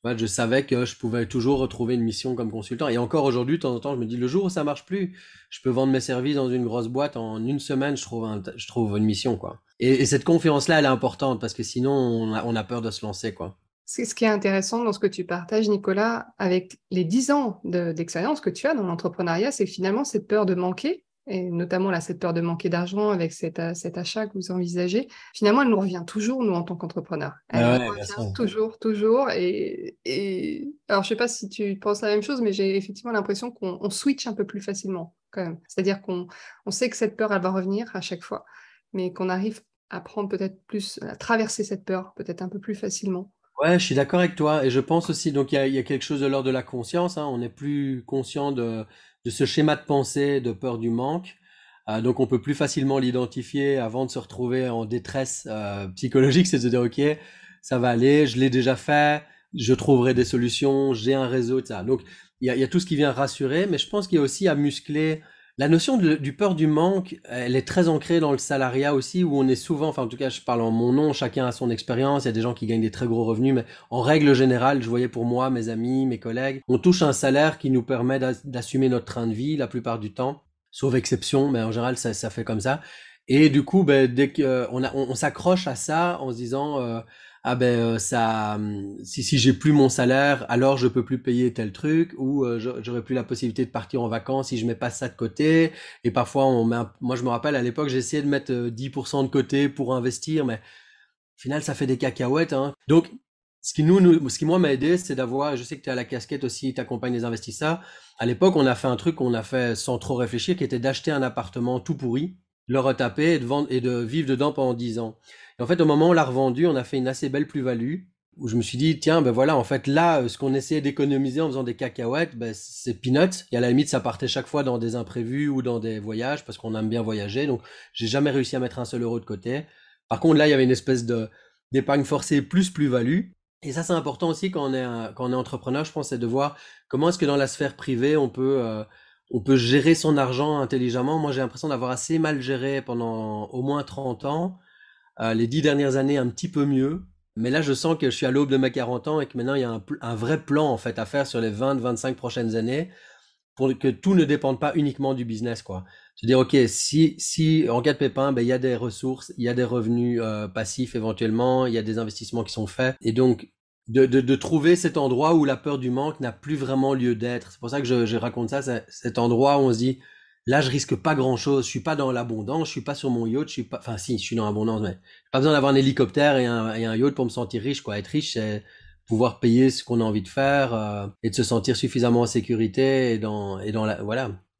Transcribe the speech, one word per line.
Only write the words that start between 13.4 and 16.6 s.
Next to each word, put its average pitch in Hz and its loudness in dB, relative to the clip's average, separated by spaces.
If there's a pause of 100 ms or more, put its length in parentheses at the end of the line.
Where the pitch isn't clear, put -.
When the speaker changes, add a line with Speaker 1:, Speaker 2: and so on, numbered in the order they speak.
Speaker 2:
C'est - -6
ce 226 -8
qui - 0
est 220 4
intéressant 202 0
dans 214 0
ce 202 -6
que 208 0
tu 190 -6
partages, 180 -2
Nicolas, 208 -2 (100)
avec 185 -2 (140)